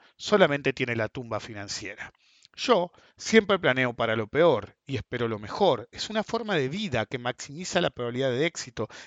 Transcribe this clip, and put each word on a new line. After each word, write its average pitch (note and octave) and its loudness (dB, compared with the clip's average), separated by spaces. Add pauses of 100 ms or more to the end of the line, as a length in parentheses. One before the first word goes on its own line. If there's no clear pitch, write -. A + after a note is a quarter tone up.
(160)
solamente C#3+ 4
tiene A#2+ -2
la A2 0
tumba A2+ -6
financiera. G2+ -12 (420)
Yo F3+ 0 (240)
siempre G#3 4
planeo B2+ 2
para A2+ 0
lo A2 -2
peor C3+ 2
y C3+ -6
espero A#2 -4
lo G#2+ -4
mejor. A#2 0
Es - -10
una G#3+ -2
forma A3 -4
de C3 0
vida C#3+ -4
que C3+ -8
maximiza C#3 -4
la E3 0
probabilidad B2 -2
de C3+ 0
éxito - -6 (180)